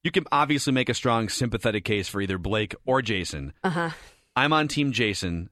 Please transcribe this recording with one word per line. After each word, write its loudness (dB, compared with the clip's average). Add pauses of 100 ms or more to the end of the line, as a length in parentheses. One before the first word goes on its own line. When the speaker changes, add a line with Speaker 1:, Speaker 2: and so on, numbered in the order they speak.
Speaker 1:
you 0
can 2
obviously 4
make 2
a 0
strong 2
sympathetic -2
case -2
for -4
either -2
Blake -2 (120)
or 2
Jason. -4 (120)
Speaker 2:
Uh-huh. -2 (460)
Speaker 1:
I'm 4
on 2
Team 0
Jason. -2